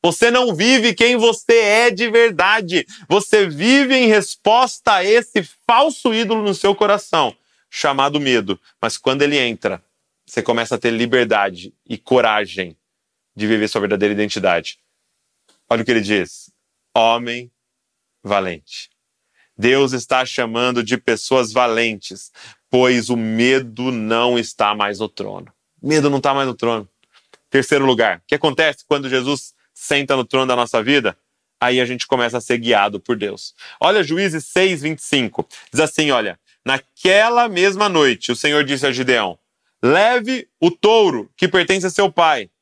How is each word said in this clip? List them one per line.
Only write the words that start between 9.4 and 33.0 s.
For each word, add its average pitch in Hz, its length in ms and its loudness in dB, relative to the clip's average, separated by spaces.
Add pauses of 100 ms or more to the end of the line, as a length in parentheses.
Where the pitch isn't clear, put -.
você - 160 -6
começa 117 340 -2
a - 20 -6
ter 117 140 -2
liberdade 110 840 -2 (120)
e 110 120 -12
coragem 104 800 -2 (580)
de 107 120 -4
viver 107 200 0
sua 104 140 -4
verdadeira 104 320 0
identidade. 98 680 -2 (920)
Olha 117 120 0
o 110 40 -4
que 127 60 -2
ele 113 100 2
diz. 98 500 -4 (440)
Homem 120 560 -2 (720)
valente. 95 640 -4 (680)
Deus 131 340 2
está 127 340 -2
chamando 120 560 -4
de 117 160 -2
pessoas 117 540 -2
valentes, 113 800 -2 (380)
pois 123 400 2
o 123 80 0
medo 120 760 -2
não 117 480 0
está 104 340 -2
mais 101 260 -4
no 107 100 -6
trono. 98 420 -12 (300)
Medo 147 280 0
não 139 120 -2
tá 139 120 0
mais 139 140 -2
no 123 60 -6
trono. 113 340 -4 (640)
Terceiro 139 360 0
lugar, 113 340 0
o - 60 -20
que 147 100 -2
acontece 147 520 -2
quando 139 220 -4
Jesus 131 440 -4 (200)
senta 139 420 -2
no 127 100 -2
trono 131 200 -2
da 127 100 0
nossa 117 280 -2
vida? 120 340 0 (420)
Aí 127 220 0
a 123 40 0
gente 123 220 -8
começa 123 300 -2
a 117 40 -4
ser 123 160 -2
guiado 104 420 0
por 120 160 -4